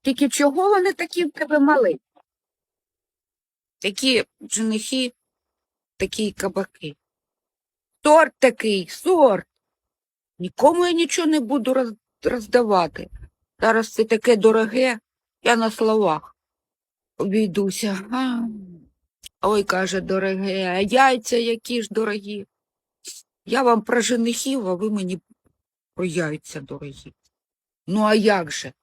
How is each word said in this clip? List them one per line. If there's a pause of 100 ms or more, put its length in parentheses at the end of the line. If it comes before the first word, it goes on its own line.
Тільки
чого
вони
такі
в
тебе
мали? (1800)
Такі (160)
женихи, (840)
такі
кабаки. (1080)
Сорт
такий,
сорт. (920)
Нікому
я
нічого
не
буду
роз-, (280)
роздавати. (500)
Зараз
це
таке
дороге, (440)
я
на
словах (840)
обійдуся. (120)
А. (1000)
Ой,
каже,
дороге,
а
яйця
які
ж
дорогі. (1000)
Я
вам
про
женихів,
а
ви
мені (760)
про
яйця
дорогі. (760)
Ну,
а
як
же?